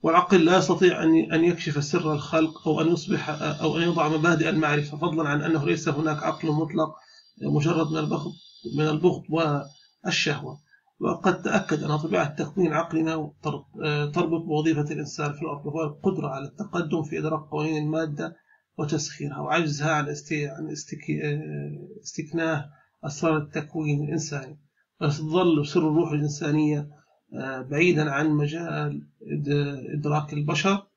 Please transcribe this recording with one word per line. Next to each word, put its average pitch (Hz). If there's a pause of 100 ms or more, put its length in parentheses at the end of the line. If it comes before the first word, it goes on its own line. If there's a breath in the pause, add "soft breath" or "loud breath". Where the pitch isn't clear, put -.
والعقل 170
لا 180
يستطيع 175
أن، 160
أن 165
يكشف 156
سر 156
الخلق 156
أو 156
أن 160
يصبح، 170 (100)
أو 151
أن 170
يضع 165
مبادئ 160
المعرفة، 151
فضلًا 160
عن 147
أنه 156
ليس 170
هناك 151
عقل 156
مطلق 156 (480 loud breath)
مجرد 147
من 156
البغض، 151 (460)
من 151
البغض 156
والشهوة. - (400 soft breath)
وقد 180
تأكد 160
أن 151
طبيعة 151
تكوين 156
عقلنا 160 (100)
تر-، 147 (200)
آه، 147
تربط 160
بوظيفة 156
الإنسان 147
في 156
الأرض، 147
وهو 156
القدرة 156
على 135
التقدم 165
في 160
إدراك 156 (100)
قوانين 151
المادة 156 (420 soft breath)
وتسخيرها، 147
وعجزها 151
عن 147
است-، 147
عن 151
استك-، 151
آه، 143
استكناف 160 (400 soft breath)
أسرار 160
التكوين 147
الإنساني. 147 (400)
وستظل 156
سر -
الروح 156
الإنسانية، 147 (460 soft breath)
آه، 131
بعيدًا 151
عن 147
مجال 147 (140)
إد-، 143
إدراك 147
البشر. 151 (100)